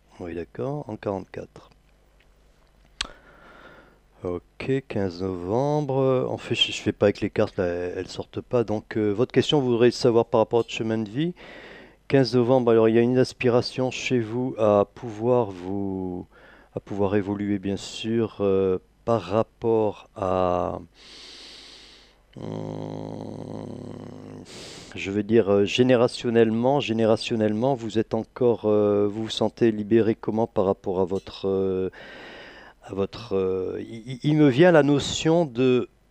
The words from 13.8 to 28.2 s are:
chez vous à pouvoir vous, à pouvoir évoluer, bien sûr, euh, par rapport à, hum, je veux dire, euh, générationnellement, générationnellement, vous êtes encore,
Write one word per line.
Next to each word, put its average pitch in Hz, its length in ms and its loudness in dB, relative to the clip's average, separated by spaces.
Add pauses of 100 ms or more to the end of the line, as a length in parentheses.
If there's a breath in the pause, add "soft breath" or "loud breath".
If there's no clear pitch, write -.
chez - 280 -2
vous 120 380 -4
à 104 360 4
pouvoir 117 580 -2
vous, 92 720 -6 (480 soft breath)
à - 60 -6
pouvoir 101 360 -2
évoluer, 101 440 -2
bien 95 180 -4
sûr, 113 640 -4
euh, 95 380 0 (260)
par 113 160 0
rapport 110 960 -2
à, 90 640 -2 (1600 soft breath)
hum, 53 1200 -12 (1300 loud breath)
je 90 160 -8
veux 104 120 0
dire, 104 280 4
euh, 101 140 6
générationnellement, 120 1120 2
générationnellement, 113 960 0
vous 113 240 -4
êtes - 140 -2
encore, 113 520 0